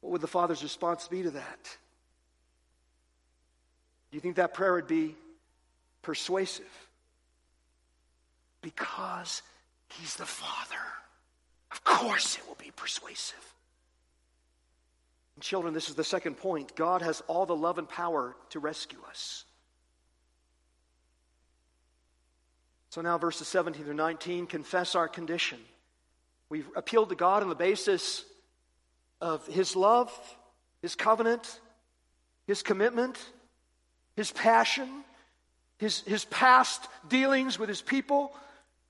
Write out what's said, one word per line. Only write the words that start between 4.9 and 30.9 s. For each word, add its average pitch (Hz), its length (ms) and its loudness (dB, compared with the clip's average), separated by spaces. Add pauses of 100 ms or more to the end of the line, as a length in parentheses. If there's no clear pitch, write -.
persuasive? 180 720 -4 (1900)
Because 175 840 -8 (460)
he's 165 260 -12
the - 100 -12
Father. - 560 -8 (920)
Of - 100 -14
course - 560 4
it - 80 -16
will - 80 -16
be - 220 -20
persuasive. - 580 -10 (2000)
And 143 80 -20
children, 170 320 -2
this 156 140 -4
is 143 80 -8
the 156 80 0
second 170 320 -2
point. 160 400 -6
God 175 260 2
has 165 240 -2
all 175 180 2
the 175 120 0
love 165 220 0
and 160 100 -8
power 151 480 -2 (140)
to 156 100 -8
rescue - 400 -8 (100)
us. - 340 -12 (3500)
So 165 100 -10
now 170 180 0
verses 160 300 -4
seventeen 165 340 0
through 147 120 -6
nineteen 165 520 -2
confess 175 480 -2
our 170 140 2
condition. 160 500 -4 (880)
We've 156 280 -8
appealed 220 320 4
to 180 80 -4
God 190 260 6
on 190 60 -2
the 165 80 -2
basis 190 680 2 (920)
of 156 280 -4
his 180 280 2
love, 226 380 6 (680)
his 175 120 -8